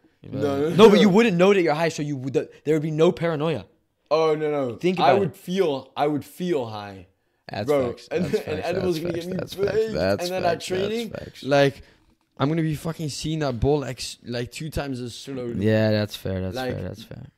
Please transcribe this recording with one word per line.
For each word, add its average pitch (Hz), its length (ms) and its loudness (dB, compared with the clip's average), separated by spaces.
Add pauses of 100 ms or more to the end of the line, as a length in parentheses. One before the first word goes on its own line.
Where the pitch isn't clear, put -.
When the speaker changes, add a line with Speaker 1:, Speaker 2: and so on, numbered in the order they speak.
(200)
Speaker 1:
You'd - 120 -16
be 104 60 -6
Speaker 2:
No, 139 140 0
Speaker 1:
like, 139 80 -2
Speaker 2:
no, 151 80 0 (160)
Speaker 1:
no, 220 60 12
but 208 60 8
Speaker 2:
no. 196 40 6
Speaker 1:
you 208 80 8
wouldn't 196 300 4
know 196 160 6
that 190 80 2
you're 160 120 2
high, 165 140 0
so 160 140 -6
you 147 160 -4
would, 127 160 -6
there 151 400 -2
would 151 80 0
be 160 80 -4
no 160 220 4
paranoia. 156 520 -2 (460)
Speaker 2:
Oh, 156 240 4
no, 151 160 -2
no. 131 260 -2
Speaker 1:
Think 180 240 0
Speaker 2:
I 165 120 6
Speaker 1:
about - 80 6
Speaker 2:
would 190 100 0
Speaker 1:
it. - 60 -18
Speaker 2:
feel, 175 600 -2
I 147 120 0
would 147 180 -2
feel 165 400 -4
high. 101 400 -12 (440)
Speaker 1:
That's 104 160 -6
Speaker 2:
Bro, 135 260 2
Speaker 1:
facts. - 180 -16
Speaker 2:
and, 170 160 -2
Speaker 1:
That's 143 80 -4
Speaker 2:
and 202 100 -2 (120)
Speaker 1:
facts. 160 120 -6
Speaker 2:
edibles 175 320 -2
Speaker 1:
That's - 20 -8
Speaker 2:
gonna 175 120 -6
Speaker 1:
facts. 170 100 -6
Speaker 2:
get 180 80 -8
me 185 60 -6
Speaker 1:
That's - 160 -8
facts. 196 180 -4
Speaker 2:
baked. 220 220 0
Speaker 1:
That's 95 300 0
Speaker 2:
And 175 80 -4
then 185 120 -4
at 170 80 2
Speaker 1:
facts. - 0 -
That's 156 140 -6
Speaker 2:
training, 202 440 -4
Speaker 1:
facts. - 320 -14
Speaker 2:
like, 139 400 2 (560)
I'm 135 120 0
gonna 165 120 0
be 156 120 0
fucking 160 340 -6
seeing 156 300 -6
that 131 220 -2
ball, 143 200 4
like, 127 180 -8
s-, - 240 -12
like, 120 300 -8
two 156 160 -10
times 135 320 -6
as 120 140 -10
slowly. 120 500 -6
Speaker 1:
Yeah, 110 260 4
that's 107 260 0
fair. 95 260 -4
That's 92 140 -4
Speaker 2:
Like, 127 180 -4
Speaker 1:
fair. 95 80 -6
That's 98 200 -10
fair. - 240 -18 (120)